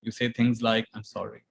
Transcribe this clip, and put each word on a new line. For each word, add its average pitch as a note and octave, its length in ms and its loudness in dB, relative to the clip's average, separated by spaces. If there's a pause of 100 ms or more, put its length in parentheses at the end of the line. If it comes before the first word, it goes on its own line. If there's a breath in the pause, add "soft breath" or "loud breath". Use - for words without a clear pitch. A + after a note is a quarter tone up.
You A2+ 80 -8
say A#2+ 200 -2
things A#2 320 2
like, A2+ 320 2
I'm G#2+ 100 -12
sorry. G#2 460 -10